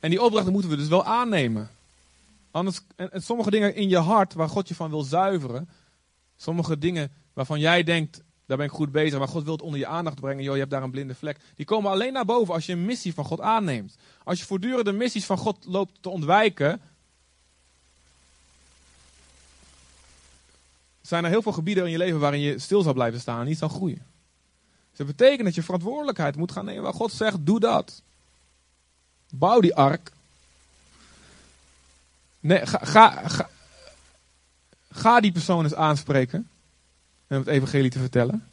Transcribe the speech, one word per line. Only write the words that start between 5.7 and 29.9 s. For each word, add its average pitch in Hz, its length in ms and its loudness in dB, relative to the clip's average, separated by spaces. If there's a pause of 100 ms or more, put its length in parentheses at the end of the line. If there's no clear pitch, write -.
Sommige 165 420 -4
dingen 156 320 -2 (220)
waarvan 147 280 -4
jij 170 220 4
denkt, 165 400 -2 (240)
"Daar 131 100 -2
ben 143 100 -2
ik 143 60 -6
goed 147 200 -4
bezig." 151 260 0
Maar 135 100 -2
God 151 160 -6
wil 156 80 -6
het 156 100 -8
onder 151 160 -8
je 135 80 -4
aandacht 160 340 -6
brengen. 139 240 -8
"Joh, 139 80 -4
je 139 80 -2
hebt 139 100 -4
daar 139 120 -4
een 131 80 -6
blinde 135 240 -10
vlek." 147 240 -10 (160)
Die 175 120 -12
komen 208 240 0
alleen 220 220 -2
naar 262 120 -4
boven 202 300 0
als 165 120 -4
je 190 60 -6
een 175 120 -2
missie 208 300 -6
van 147 100 -6
God - 160 -6
aanneemt. 175 560 -2 (300)
Als 180 120 -2
je - 60 -12
voortdurend 226 400 -2
de 202 80 -2
missies 220 320 -4
van 190 140 -2
God - 260 -4
loopt 185 360 -6
te - 80 -12
ontwijken, 180 720 2 (4000)
zijn 170 240 -4
er 165 60 0
heel 220 120 2
veel 214 100 -4
gebieden 180 320 -2
in 170 60 -2
je 165 80 -4
leven 170 220 0
waarin 143 200 0
je 143 180 -2
stil 190 240 0
zal 156 100 2
blijven 120 280 -2
staan 120 200 -6
en 123 60 -4
niet 160 120 -4
zal 156 100 -2
groeien. 160 380 -6 (840)
Dus - 100 -20
dat 143 80 -6
betekent 240 380 4
dat 175 100 2
je 170 80 -2
verantwoordelijkheid 185 720 -4
moet 170 160 -4
gaan 196 120 -8
nemen 196 180 -10
waar 196 120 -4
God 220 180 -4
zegt, 214 280 0
"Doe 196 200 2
dat. 208 420 0 (1300)
Bouw 180 300 4
die 175 140 4
ark." 143 380 2 (2250)